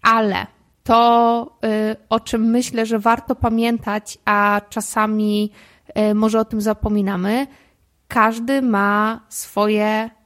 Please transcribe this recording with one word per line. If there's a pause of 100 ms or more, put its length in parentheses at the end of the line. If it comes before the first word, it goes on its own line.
Ale (380)
to, (340)
y, (120)
o
czym
myślę,
że
warto
pamiętać,
a
czasami, (600)
y,
może
o
tym
zapominamy, (640)
każdy
ma
swoje (160)